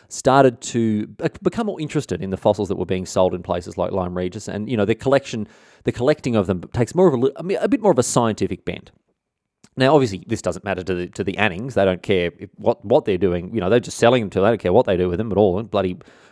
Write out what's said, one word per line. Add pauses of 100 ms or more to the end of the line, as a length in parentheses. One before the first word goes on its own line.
started
to
bec-,
become
more
interested
in
the
fossils
that
were
being
sold
in
places
like
Lyme
Regis.
And,
you
know,
the
collection, (360)
the
collecting
of
them (120)
takes
more
of
a
li-,
I
mean,
a
bit
more
of
a
scientific
bent. (840)
Now,
obviously,
this
doesn't
matter
to
the,
to
the
Annings.
They
don't
care
if,
what,
what
they're
doing.
You
know,
they're
just
selling
them
to
them.
They
don't
care
what
they
do
with
them
at
all.
And
bloody (340)